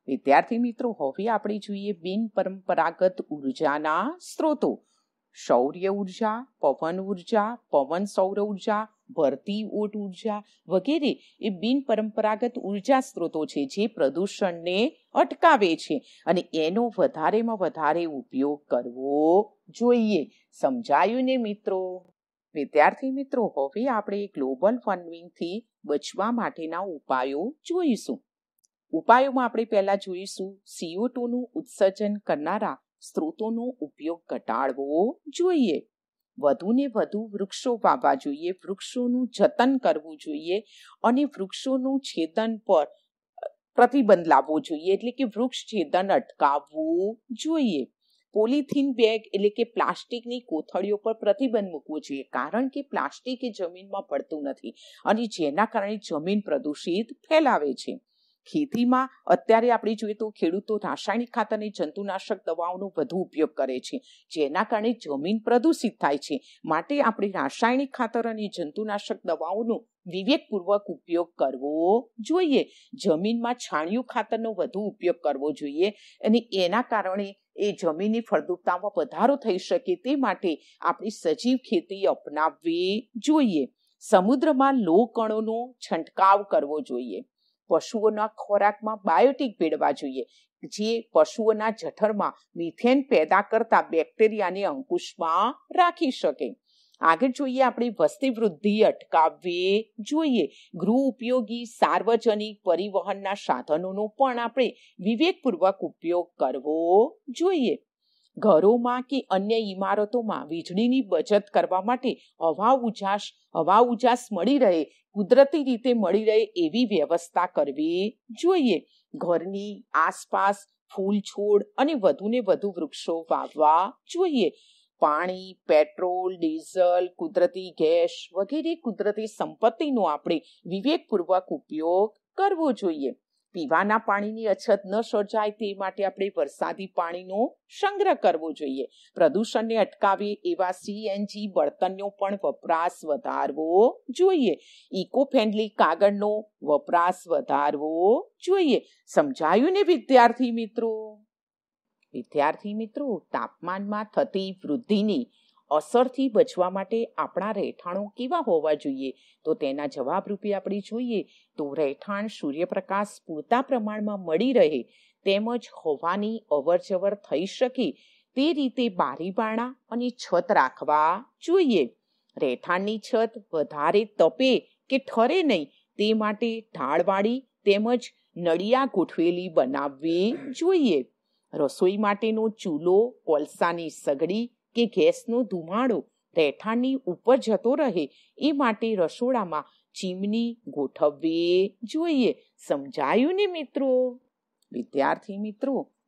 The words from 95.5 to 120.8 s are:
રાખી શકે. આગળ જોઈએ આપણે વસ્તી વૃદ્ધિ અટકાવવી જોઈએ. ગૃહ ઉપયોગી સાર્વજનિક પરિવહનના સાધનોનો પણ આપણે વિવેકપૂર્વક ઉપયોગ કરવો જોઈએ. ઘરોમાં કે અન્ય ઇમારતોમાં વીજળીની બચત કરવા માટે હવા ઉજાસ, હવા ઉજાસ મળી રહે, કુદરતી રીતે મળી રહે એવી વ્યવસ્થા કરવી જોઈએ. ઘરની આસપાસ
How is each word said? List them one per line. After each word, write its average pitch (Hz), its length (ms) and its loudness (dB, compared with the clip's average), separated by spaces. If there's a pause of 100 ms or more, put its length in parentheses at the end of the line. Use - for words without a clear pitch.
રાખી 349 400 2
શકે. 151 380 -2 (520)
આગળ 165 280 6
જોઈએ 262 340 0
આપણે 247 260 2 (100)
વસ્તી 170 320 2
વૃદ્ધિ 208 520 2
અટકાવવી 175 1200 2
જોઈએ. 254 460 0 (280)
ગૃહ 214 340 2
ઉપયોગી 240 560 -2
સાર્વજનિક 208 1000 0
પરિવહનના 196 720 -2
સાધનોનો 185 720 -4
પણ 247 320 -2
આપણે 233 280 0 (340)
વિવેકપૂર્વક 196 840 0
ઉપયોગ 170 540 -4
કરવો 139 400 -2 (500)
જોઈએ. 294 480 0 (600)
ઘરોમાં 233 680 4
કે 262 280 -4
અન્ય 202 260 2
ઇમારતોમાં 202 920 -2
વીજળીની 202 520 0
બચત 202 440 2 (100)
કરવા 185 260 2
માટે 240 300 -2 (300)
હવા 165 320 2
ઉજાસ, 208 500 -2 (320)
હવા 170 240 4
ઉજાસ 240 540 2
મળી 208 260 2
રહે, 180 240 4 (300)
કુદરતી 269 520 4
રીતે 247 300 0
મળી 208 300 0
રહે 214 160 4 (160)
એવી 175 280 0
વ્યવસ્થા 175 640 0
કરવી 160 720 -2 (120)
જોઈએ. 254 560 2 (280)
ઘરની 190 720 -4 (100)
આસપાસ 190 720 0 (260)